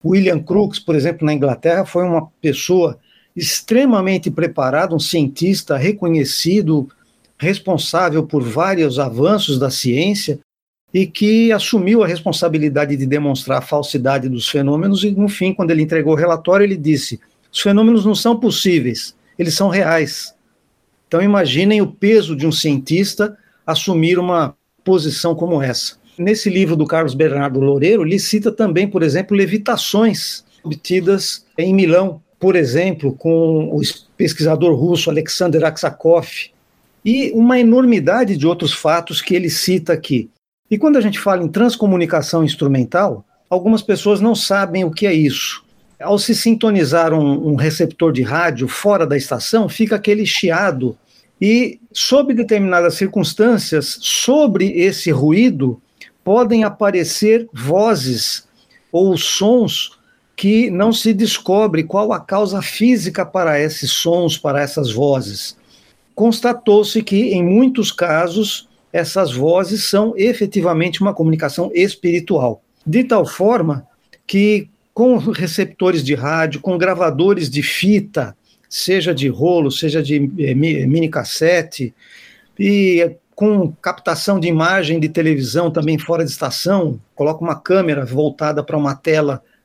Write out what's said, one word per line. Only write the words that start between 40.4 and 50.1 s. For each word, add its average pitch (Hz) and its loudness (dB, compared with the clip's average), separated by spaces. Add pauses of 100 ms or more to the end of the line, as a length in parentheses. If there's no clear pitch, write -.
E 214 0
quando 294 4
a 240 4
gente 208 -2
fala 185 0
em 156 -2
transcomunicação 175 0
instrumental, 143 0 (240)
algumas 208 2
pessoas 202 0
não 226 2
sabem 190 -2
o 156 -2
que 185 -4
é 190 2
isso. 151 -2 (360)
Ao 202 0
se 214 0
sintonizar 185 2
um, 147 0
um 147 2
receptor 156 0
de 127 -2
rádio 135 -2
fora 196 0
da 143 -2
estação, 170 -2
fica 220 -2
aquele 208 0